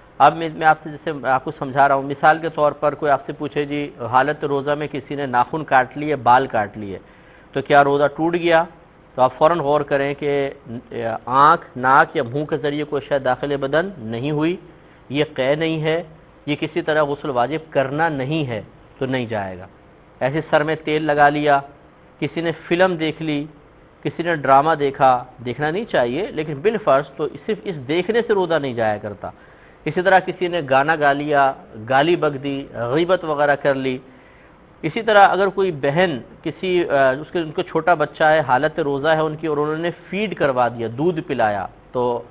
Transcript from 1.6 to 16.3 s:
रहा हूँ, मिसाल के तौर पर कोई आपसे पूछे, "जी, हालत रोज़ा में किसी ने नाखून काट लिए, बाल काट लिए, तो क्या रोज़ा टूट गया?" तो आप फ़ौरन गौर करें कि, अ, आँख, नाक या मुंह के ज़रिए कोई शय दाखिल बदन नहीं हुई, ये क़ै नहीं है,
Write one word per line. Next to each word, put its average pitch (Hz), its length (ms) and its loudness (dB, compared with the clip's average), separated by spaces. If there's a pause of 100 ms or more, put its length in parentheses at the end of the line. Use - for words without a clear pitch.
रहा 139 100 2
हूँ, 135 80 -4
मिसाल 156 340 2
के 165 100 -6
तौर 151 220 2
पर 143 240 -2
कोई 147 140 -2
आपसे 139 240 0
पूछे, 147 320 -4
"जी, 143 360 -6
हालत 131 420 0
रोज़ा 143 320 -2
में 147 140 -6
किसी 143 260 -8
ने 143 120 -6
नाखून 123 360 0
काट 131 340 2
लिए, 151 180 -2
बाल 123 320 4
काट 104 300 -4
लिए, 98 220 -10 (540)
तो 135 80 -2
क्या 143 200 6
रोज़ा 143 260 2
टूट 160 280 -2
गया?" 170 320 2 (480)
तो 127 60 -2
आप 127 100 4
फ़ौरन 165 280 2
गौर 143 240 0
करें 139 400 -2
कि, 147 40 -2 (760)
अ, 113 140 -4 (100)
आँख, 143 380 4 (120)
नाक 139 400 4
या 143 60 0
मुंह 139 220 -4
के 147 120 -4
ज़रिए 147 260 -4
कोई 143 180 -4
शय 139 180 -2
दाखिल 131 380 -2
बदन 147 420 -2
नहीं 117 320 -6
हुई, 160 280 -2 (520)
ये 147 120 0
क़ै 139 320 0
नहीं 160 240 -2
है, 160 280 -2 (400)